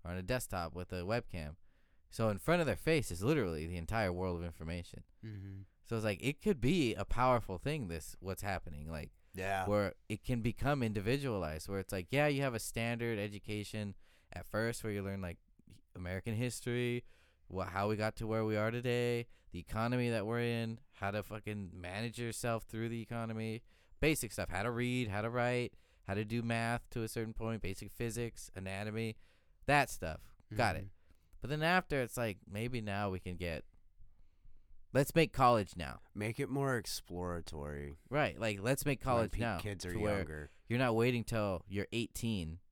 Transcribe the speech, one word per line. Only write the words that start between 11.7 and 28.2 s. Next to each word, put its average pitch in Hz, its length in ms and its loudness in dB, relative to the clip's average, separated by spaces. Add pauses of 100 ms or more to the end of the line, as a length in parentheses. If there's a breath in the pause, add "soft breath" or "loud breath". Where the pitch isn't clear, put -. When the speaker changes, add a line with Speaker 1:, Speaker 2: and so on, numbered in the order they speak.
Speaker 1:
it's - 120 -6
like, 92 180 -2
yeah, 147 180 4
you 139 140 2
have 131 120 0
a 110 60 -2
standard 117 580 0
education 104 760 -4 (380 soft breath)
at 90 140 -8
first 113 380 -2
where 107 80 -2
you 101 100 -2
learn, 98 180 -4
like, 87 180 -6 (580)
American 92 400 -4
history, 120 680 -2 (440 soft breath)
wha-, 92 160 -2
how 95 240 0
we 107 80 2
got 107 200 0
to 113 100 -4
where 110 180 2
we 110 120 2
are 107 140 2
today, 120 560 0 (260 soft breath)
the 90 60 -6
economy 120 520 2
that 107 160 0
we're 117 140 0
in, 117 380 0 (140)
how 98 180 -2
to 104 120 -2
fucking 104 520 -6
manage 101 440 -6
yourself 117 460 -2
through 113 240 -4
the 117 140 -4
economy, 113 600 -4 (380 soft breath)
basic 143 320 4
stuff, 87 180 -4
how 90 120 0
to 120 80 2
read, 123 380 0
how 98 120 -2
to 113 100 -2
write, 123 440 0 (320 soft breath)
how 98 80 -2
to 107 100 2
do 113 180 0
math 117 480 0
to 117 120 -2
a 110 60 -2
certain 113 260 -4
point, 113 260 -2
basic 104 320 -4
physics, 117 640 -4